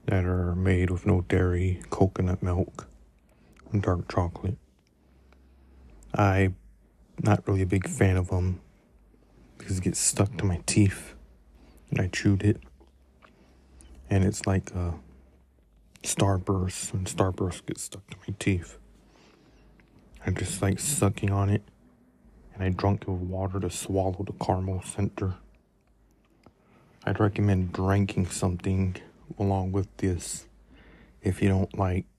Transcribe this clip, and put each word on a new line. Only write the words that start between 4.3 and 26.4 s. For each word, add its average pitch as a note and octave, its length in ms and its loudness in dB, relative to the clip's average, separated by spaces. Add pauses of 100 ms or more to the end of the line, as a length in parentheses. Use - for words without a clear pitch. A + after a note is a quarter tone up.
I'm F#2+ 440 4 (680)
not G2 260 4
really F#2+ 140 2
a F#2 40 2
big F#2 220 0
fan G2 300 4
of F2+ 120 -2
'em F2+ 300 0 (960)
because F#2+ 220 -6
it F#2 60 -6
gets F2+ 140 0
stuck - 380 0
to - 80 -4
my F2+ 220 0
teeth, - 480 2 (760)
and - 140 -2
I F#2 60 0
chewed G2 340 2
it, G#2 200 2 (1500)
and F#2+ 140 4
it's - 220 0
like, F#2+ 300 0
uh, F2 160 -2 (1120)
Starburst, F#2+ 880 -2
when F#2 140 -4
Starburst F#2 580 -2
gets - 200 -10
stuck - 260 -16
to - 60 -14 (120)
my G2+ 100 -6
teeth. - 380 -2 (1500)
I G2 60 0
just F2+ 280 -4
like G2 180 0
sucking - 520 0
on G2 180 2
it, G#2 140 2 (920)
and F#2+ 100 -8
I F#2+ 60 0
drunk G2 340 0
it - 60 -8
with F#2 140 -4
water F#2 360 -4
to F#2 120 -4
swallow F#2+ 520 -2
the F#2+ 120 -8
caramel F#2+ 480 -2
center. F#2+ 540 -4 (1700)